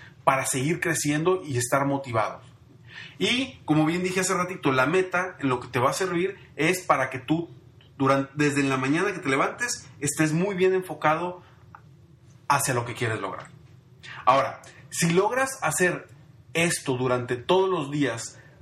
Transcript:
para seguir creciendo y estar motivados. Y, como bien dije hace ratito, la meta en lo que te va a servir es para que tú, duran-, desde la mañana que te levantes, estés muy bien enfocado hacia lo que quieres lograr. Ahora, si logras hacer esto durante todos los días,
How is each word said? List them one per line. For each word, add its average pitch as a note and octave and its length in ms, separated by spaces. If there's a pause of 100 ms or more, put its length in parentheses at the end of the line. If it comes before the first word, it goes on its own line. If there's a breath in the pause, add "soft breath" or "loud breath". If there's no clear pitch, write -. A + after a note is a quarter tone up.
(240 loud breath)
para C3+ 240
seguir C#3 320
creciendo D#3+ 680
y C#3 120
estar C3+ 280
motivados. B2+ 580 (760 loud breath)
Y, A#3+ 460
como D#3 200
bien F3 160
dije F#3 200
hace F#3 120
ratito, F3+ 380
la C3 160
meta F3+ 520
en C3+ 100
lo B2+ 100
que - 80
te - 100
va B2+ 140
a - 20
servir F#3 440 (180 loud breath)
es E3 260
para C3+ 300
que B2+ 80
tú, E3 320 (480)
duran-, C#3 340
desde C#3+ 300
la C3+ 140
mañana D#3+ 360
que E3+ 60
te C#3 100
levantes, E3+ 580 (120)
estés D3+ 340
muy F#3+ 220
bien F#3 180
enfocado F3 680 (1040 loud breath)
hacia C#3 260
lo A#2+ 120
que B2 80
quieres A2 260
lograr. - 300 (760 loud breath)
Ahora, C3+ 380 (300 loud breath)
si E3+ 200
logras A#3 520
hacer D#3 440 (460)
esto D#3+ 420
durante B2 420
todos F#3 320
los D#3 200
días, C3 500 (220 loud breath)